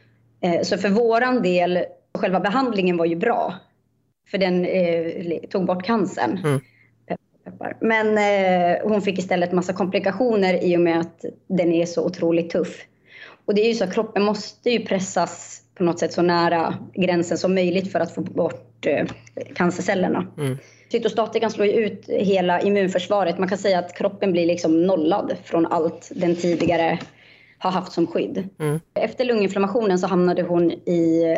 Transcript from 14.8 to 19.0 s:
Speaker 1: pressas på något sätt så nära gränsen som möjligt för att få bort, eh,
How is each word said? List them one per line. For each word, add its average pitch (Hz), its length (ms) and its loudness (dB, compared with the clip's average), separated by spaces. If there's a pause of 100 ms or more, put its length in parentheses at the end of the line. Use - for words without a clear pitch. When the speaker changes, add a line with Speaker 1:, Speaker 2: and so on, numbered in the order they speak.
Speaker 1:
pressas - 760 -4 (140)
på - 80 -2
något 170 160 0
sätt 160 140 -2
så 180 80 0
nära 170 540 2 (180)
gränsen 175 440 0
som 185 180 0
möjligt 185 360 0
för - 80 0
att 170 140 -2
få - 80 -8
bort, - 640 -6
eh, 143 200 0 (500)